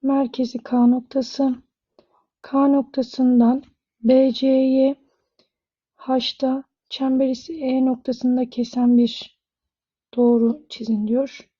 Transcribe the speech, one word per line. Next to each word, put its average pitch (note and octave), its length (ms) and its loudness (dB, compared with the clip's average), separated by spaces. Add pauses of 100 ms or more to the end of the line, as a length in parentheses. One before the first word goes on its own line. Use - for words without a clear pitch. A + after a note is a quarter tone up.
Merkezi C4 560 -4
K A#3+ 340 2
noktası. B3+ 640 -4 (840)
K C#4 260 0
noktasından B3+ 960 2 (400)
B C4 280 4
C'ye C4 640 2 (1000)
H'ta C4 680 -4 (260)
çember C4 380 -2
ise C4 260 -6
E C4 320 -2
noktasında B3+ 640 -2
kesen A#3+ 480 0
bir - 420 -2 (760)
doğru A#3+ 540 2
çizin A3 380 -6
diyor. B3 420 -6 (100)